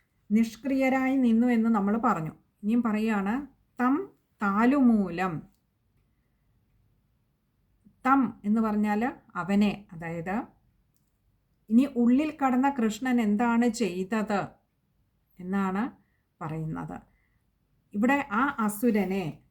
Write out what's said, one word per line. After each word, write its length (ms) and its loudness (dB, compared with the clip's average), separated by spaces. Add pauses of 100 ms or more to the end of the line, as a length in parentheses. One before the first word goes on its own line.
(300)
നിഷ്ക്രിയരായി 840 0
നിന്നു 300 4
എന്ന് 220 2
നമ്മൾ 280 2
പറഞ്ഞു. 360 -2 (300)
ഇനിയും 200 0
പറയുകയാണ്, 640 -2 (320)
തം 300 0 (340)
താലുമൂലം. 1000 2 (2500)
തം 400 2
എന്ന് 160 2
പറഞ്ഞാൽ 520 0 (220)
അവനെ, 580 0
അതായത് 500 -6 (1300)
ഇനി 260 4
ഉള്ളിൽ 400 2
കടന്ന 340 0
കൃഷ്ണൻ 500 -2
എന്താണ് 480 2
ചെയ്തത് 800 -4 (920)
എന്നാണ് 520 -2 (500)
പറയുന്നത്. 600 -8 (920)
ഇവിടെ 380 2
ആ 260 -2
അസുരനെ 800 -2 (120)